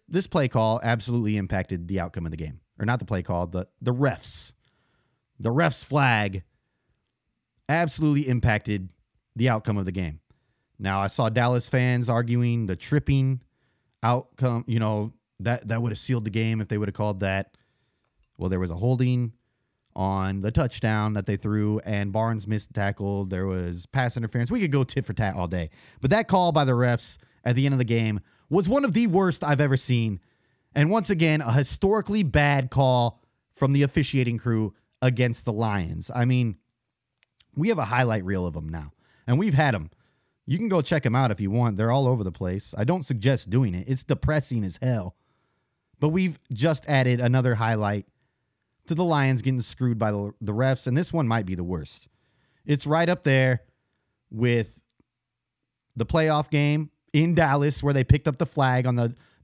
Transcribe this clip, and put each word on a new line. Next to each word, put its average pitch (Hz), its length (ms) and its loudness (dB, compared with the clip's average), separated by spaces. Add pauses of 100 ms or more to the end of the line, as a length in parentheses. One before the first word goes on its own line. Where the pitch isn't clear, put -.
this 185 200 -2
play 147 200 0
call 110 340 0
absolutely 113 540 -2
impacted 92 540 -4
the 95 100 -2
outcome 85 260 -6
of 80 60 -6
the 80 60 -8
game. 78 240 -10 (180)
Or 101 60 -4
not 120 140 0
the - 60 -10
play 92 180 -4
call, 87 240 -4
the, 90 200 -6 (140)
the 120 100 0
refs. - 600 -4 (840)
The 113 100 -2
refs 143 340 0
flag 107 600 0 (1200)
absolutely 147 600 2
impacted 107 600 0 (460)
the 120 140 2
outcome 110 300 0
of 95 60 -4
the 92 60 -4
game. 85 280 -6 (580)
Now, 98 240 -2
I 98 60 0
saw 110 220 -2
Dallas 120 400 0
fans 123 380 0
arguing 117 600 0
the 92 80 -2
tripping 135 680 0 (600)
outcome, 123 640 -2
you 117 120 0
know, 107 320 -2 (280)
that, 117 300 -4
that 117 120 -2
would 120 100 -2
have 104 60 -6
sealed 120 280 -4
the 107 40 -6
game 110 320 0
if 101 60 -6
they 107 100 -2
would 104 100 -2
have 98 60 -6
called 104 280 -4
that. 95 360 -2 (800)
Well, 90 120 -4
there 92 100 0
was 90 100 -4
a 82 60 -8
holding 123 580 0 (600)
on 95 460 -2
the 107 100 -2
touchdown 110 600 0
that 101 120 -4
they 104 100 -2
threw, 107 440 -2
and 101 320 -4
Barnes 110 360 -2
missed 104 200 -4
the - 80 -20
tackle. 101 500 -2
There 95 220 -4
was 90 400 -6
pass 127 300 -2
interference. 120 340 -4
We 240 100 -2
could 170 100 -2
go 139 120 2
tit - 200 -4
for - 100 -8
tat 98 220 -2
all 90 120 -4
day. 85 240 -6 (280)
But 131 120 0
that 214 160 2
call 180 240 2
by 151 120 2
the 131 100 2
refs 120 440 0 (260)
at 123 120 0
the 135 100 2
end 139 80 2
of 135 60 2
the 127 60 0
game 110 340 0 (300)
was 165 200 2
one 277 160 4
of 208 80 0
the 233 140 2
worst 185 360 2
I've 147 180 2
ever 135 160 2
seen. 113 420 -2 (560)
And 190 160 2
once 208 180 0
again, 160 320 2
a 117 100 -2
historically 196 680 0
bad 143 480 2
call 127 540 2 (260)
from 139 240 0
the 139 80 4
officiating 131 560 0
crew 110 380 -2 (260)
against 123 420 0
the 117 100 -4
Lions. 101 600 -4
I 120 120 0
mean, 123 320 0 (1000)
we 165 140 0
have 202 100 8
a 123 60 6
highlight 113 380 4
reel 92 220 0
of 82 100 -4
'em 78 140 -6
now, 78 240 -8 (320)
and 123 140 4
we've 190 160 4
had 143 180 4
'em. 80 160 -4 (560)
You 160 140 0
can 233 80 -2
go 185 160 2
check 151 200 0
'em 117 120 2
out 127 160 4
if 107 100 -4
you 98 80 0
want. 113 280 2
They're 110 120 2
all 135 160 2
over 123 180 2
the 92 80 -4
place. 92 460 -6
I 101 60 -2
don't 165 200 0
suggest 123 460 -2
doing 110 240 2
it. 90 140 -6
It's 131 160 -4
depressing 139 600 -2
as 90 160 -8
hell. 113 360 -2 (840)
But 147 100 0
we've 180 280 0 (160)
just 139 340 0
added 127 320 2
another 123 360 2
highlight 107 500 -2 (800)
to - 80 -4
the 170 120 0
Lions 135 360 2
getting 127 200 -2
screwed 120 360 -2
by 107 140 0
the, 101 280 -2
the 104 140 -4
refs, 131 320 0
and 123 100 0
this 170 160 0
one 156 160 0
might 113 200 0
be 92 80 -4
the 87 80 -4
worst. 87 440 -8 (580)
It's 143 200 0
right 160 240 2
up 135 140 -2
there 131 400 4 (640)
with 117 500 0 (1160)
the 113 100 -4
playoff 156 460 0
game 147 400 0 (220)
in 165 200 4
Dallas 143 480 2
where 143 140 2
they 131 80 2
picked 143 240 4
up 139 100 0
the 165 80 -2
flag 131 400 2
on 127 100 0
the 120 200 0 (280)